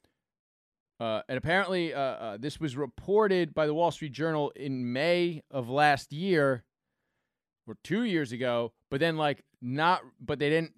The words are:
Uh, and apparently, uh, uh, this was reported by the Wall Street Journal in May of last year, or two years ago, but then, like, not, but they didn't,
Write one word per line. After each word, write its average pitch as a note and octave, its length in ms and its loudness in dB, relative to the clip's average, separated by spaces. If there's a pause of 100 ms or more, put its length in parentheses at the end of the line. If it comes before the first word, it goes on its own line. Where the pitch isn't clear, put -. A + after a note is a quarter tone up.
(1000)
Uh, A2 300 -2
and C3 80 -4
apparently, F3 560 0
uh, C3+ 80 -4
uh, A#2 380 -4
this C#3+ 200 -6
was C#3 200 -6
reported F#3 760 2
by D#3 140 2
the D3+ 80 0
Wall E3 160 2
Street D3 220 -8
Journal D3+ 440 -2
in B2+ 340 -4
May E3+ 600 0
of C3 180 -4
last C#3+ 460 2
year, D3 500 2 (1000)
or A2 180 -14
two G#3+ 200 0
years D#3+ 280 0
ago, A#2+ 400 0 (160)
but C#3 100 -2
then, D#3+ 200 0
like, D3 260 0 (160)
not, D3 400 2 (180)
but C#3 200 -6
they C#3+ 100 2
didn't, D#3+ 300 0